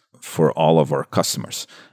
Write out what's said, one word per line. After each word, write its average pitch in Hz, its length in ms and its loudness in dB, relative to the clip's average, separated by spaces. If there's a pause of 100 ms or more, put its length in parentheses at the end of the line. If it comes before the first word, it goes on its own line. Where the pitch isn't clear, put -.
(200)
for - 340 0
all 80 260 4
of 73 140 0
our 69 100 -2
customers. - 640 -4 (260)